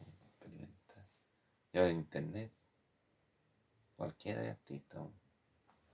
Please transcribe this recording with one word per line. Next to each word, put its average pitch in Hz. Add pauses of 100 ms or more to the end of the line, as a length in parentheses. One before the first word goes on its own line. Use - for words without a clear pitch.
(280)
experimentar. - (680)
Y 85
ahora 90
en 82
internet, 80 (1400)
cualquiera 110
es 113
artista, -
po. - (840)